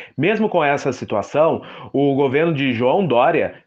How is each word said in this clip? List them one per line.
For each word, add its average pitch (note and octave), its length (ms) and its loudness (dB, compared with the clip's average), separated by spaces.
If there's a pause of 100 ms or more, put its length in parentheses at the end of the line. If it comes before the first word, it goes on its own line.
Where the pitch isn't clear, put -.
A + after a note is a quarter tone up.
(180)
Mesmo G3+ 300 0
com E3+ 160 0
essa C#3+ 280 0
situação, A#2 680 -2 (300)
o C#3 240 2
governo C#3+ 380 0
de C3+ 200 0
João C3 320 2
Dória B2 500 2 (100)